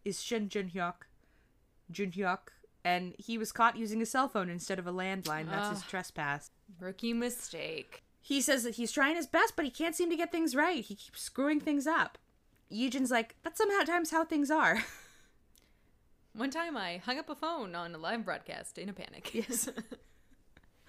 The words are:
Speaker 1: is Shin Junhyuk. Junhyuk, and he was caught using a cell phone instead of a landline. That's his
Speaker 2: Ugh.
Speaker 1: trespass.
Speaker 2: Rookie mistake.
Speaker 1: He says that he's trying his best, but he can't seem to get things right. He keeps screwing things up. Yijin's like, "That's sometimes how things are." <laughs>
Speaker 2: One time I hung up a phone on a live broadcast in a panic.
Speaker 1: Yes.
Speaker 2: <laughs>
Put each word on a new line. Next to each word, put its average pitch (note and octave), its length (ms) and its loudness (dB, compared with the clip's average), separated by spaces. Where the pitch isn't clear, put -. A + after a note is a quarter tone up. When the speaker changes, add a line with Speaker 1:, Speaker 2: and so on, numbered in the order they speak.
Speaker 1:
is G3+ 180 -4
Shin G#3+ 280 -2
Junhyuk. F3+ 440 -2
Junhyuk, F#3+ 480 -2
and F3+ 340 2
he A3+ 180 -4
was G#3+ 140 -2
caught A#3 240 4
using A3 260 -2
a A3+ 40 2
cell C4+ 240 2
phone F#3 200 0
instead F3 300 -4
of F3 80 -6
a F3+ 60 -4
landline. F3+ 560 -2
That's G3+ 200 0
his G3+ 100 -4
Speaker 2:
Ugh. - 100 -14
Speaker 1:
trespass. D3+ 600 -4
Speaker 2:
Rookie F#3+ 340 -4
mistake. E3 920 -4
Speaker 1:
He C#4 180 2
says C4 240 4
that A#3 120 -2
he's A#3 180 -2
trying D4+ 240 4
his D4 100 -2
best, G4 300 4
but E4 80 2
he B3+ 40 0
can't D#4+ 260 -2
seem F4 140 2
to F4 60 2
get E4+ 160 0
things D#4+ 240 2
right. D#4 260 4
He G3+ 140 -8
keeps - 260 -16
screwing D4 380 2
things C#4+ 260 2
up. D#4 320 2
Yijin's B3 400 0
like, A3+ 320 2
"That's E4 140 -6
sometimes F4 540 4
how D#4+ 120 4
things D4 260 2
are." A3 380 6
<laughs> - 1500 -20
Speaker 2:
One B3+ 140 -2
time D#4+ 280 -4
I F3+ 200 -4
hung B3+ 220 -4
up E4 100 -8
a - 60 -6
phone C#4+ 400 -4
on E3+ 180 -6
a D#3+ 40 -10
live F#3+ 280 -2
broadcast - 520 -8
in F#3 120 -8
a G3 40 -8
panic. - 420 -12
Speaker 1:
Yes. A3+ 380 -2
Speaker 2:
<laughs> A3 60 -10